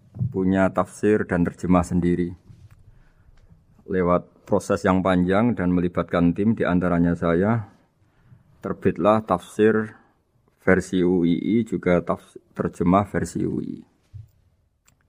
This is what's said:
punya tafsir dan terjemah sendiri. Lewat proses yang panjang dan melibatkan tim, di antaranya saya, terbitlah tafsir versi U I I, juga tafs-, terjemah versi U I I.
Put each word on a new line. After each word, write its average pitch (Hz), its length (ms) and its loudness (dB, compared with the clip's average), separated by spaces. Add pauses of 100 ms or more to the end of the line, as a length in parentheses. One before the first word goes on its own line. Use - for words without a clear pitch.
(320)
punya 95 420 2
tafsir 104 560 0
dan 87 160 0
terjemah 87 400 0
sendiri. 87 480 -2 (1500)
Lewat 87 640 -2
proses 101 320 0
yang 92 240 2
panjang 95 480 2
dan 90 160 -2
melibatkan 87 640 0
tim, 104 240 -2
di - 80 -2
antaranya 87 480 2
saya, 92 560 0 (960)
terbitlah 98 640 0
tafsir 110 640 0 (720)
versi 92 400 0
U 87 240 2
I 87 80 2
I, 95 200 -2 (120)
juga 90 320 0
tafs-, - 400 -8 (160)
terjemah 90 560 0
versi 87 320 -6
U - 160 -4
I - 180 -10
I. - 20 -16 (1300)